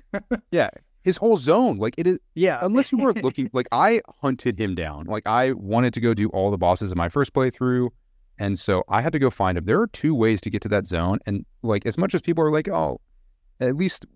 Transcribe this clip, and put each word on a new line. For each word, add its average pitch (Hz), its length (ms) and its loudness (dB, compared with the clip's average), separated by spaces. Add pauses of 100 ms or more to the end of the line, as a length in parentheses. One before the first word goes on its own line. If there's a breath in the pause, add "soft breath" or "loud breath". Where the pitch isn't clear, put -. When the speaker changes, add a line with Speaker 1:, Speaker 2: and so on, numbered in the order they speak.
Speaker 1:
<laughs> - 460 -8
Speaker 2:
Yeah, 151 180 2 (340)
his 185 140 2
whole 220 200 4
zone, 165 400 2
like, 107 200 -2
it 170 100 0
is. 180 120 2 (160)
Speaker 1:
Yeah. 160 260 0
Speaker 2:
Unless 220 300 0
you 262 80 2
were 262 140 2
Speaker 1:
<laughs> 220 100 -6
Speaker 2:
looking, 131 300 -2
like, 127 180 -2
I 196 300 2 (200)
hunted 123 380 -2
him 98 160 -2
down. 78 300 -8
Like, 104 220 -6
I 123 260 2
wanted 110 420 0
to 123 40 -8
go 117 140 2
do 104 160 0
all 95 220 0
the 101 60 0
bosses 90 340 0
in 87 60 -4
my 85 120 0
first 143 240 -2
playthrough, 123 560 0 (500)
and 98 180 -2
so 92 300 0
I 107 140 0
had 156 120 -2
to 156 60 0
go 135 100 4
find 92 280 0
him. 85 80 -6
There 131 160 2
are 233 60 0
two - 280 -2
ways 113 260 2
to - 80 -8
get 104 140 -4
to 104 60 -6
that 101 160 0
zone, 90 400 -2
and, 101 200 -4 (180)
like, 107 220 -2
as 117 120 -4
much 175 180 0
as 165 60 -2
people 165 220 0
are 151 80 2
like, 156 160 0
"Oh," 165 320 -2 (600)
at 131 180 0
least, 180 280 -4 (100)